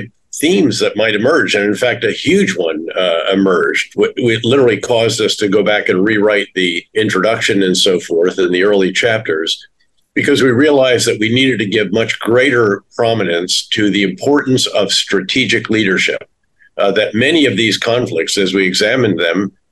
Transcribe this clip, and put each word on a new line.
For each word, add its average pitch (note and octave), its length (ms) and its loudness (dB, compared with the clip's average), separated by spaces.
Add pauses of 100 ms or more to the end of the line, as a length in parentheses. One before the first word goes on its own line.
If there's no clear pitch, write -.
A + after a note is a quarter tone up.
(380)
themes D#3+ 420 0
that G#2 180 -2
might G#2+ 180 0
emerge. A2+ 400 0
And G2+ 80 0
in G#2 120 0
fact, A#2 280 -2
a G#2+ 80 0
huge F#3 460 0
one, E2 360 -4
uh, F2 260 0 (120)
emerged. F#2 640 0
It A2+ 480 0
literally A#2+ 340 4
caused A2+ 440 0
us G#2 160 0
to G#2+ 100 -2
go G2+ 160 2
back G#2 240 0
and F#2 160 2
rewrite G#2 520 0
the F2 280 -2 (100)
introduction G#2+ 680 0
and F#2 140 2
so F2+ 240 2
forth E2+ 360 0
in F2+ 140 0
the F2+ 120 2
early G2 280 2
chapters, F#2 720 -2 (480)
because B2 300 0
we C3+ 60 4
realized C3 580 2
that A2+ 140 -2
we A2 120 -2
needed C3 260 0
to A2+ 60 -2
give G2 280 -2
much A2 260 -2
greater A#2+ 640 2 (140)
prominence F#2+ 720 0
to G#2 220 0
the G2+ 140 0
importance B2+ 640 0
of G2 240 -2
strategic G2+ 800 -2
leadership, G#2+ 580 -2 (480)
uh, G2+ 160 0
that G2+ 240 0
many C#3+ 300 2
of A#2 100 0
these A2 220 0
conflicts, G2+ 600 -2
as F#2 160 0
we F#2+ 140 2
examined G#2 500 0
them, F2 360 -2 (180)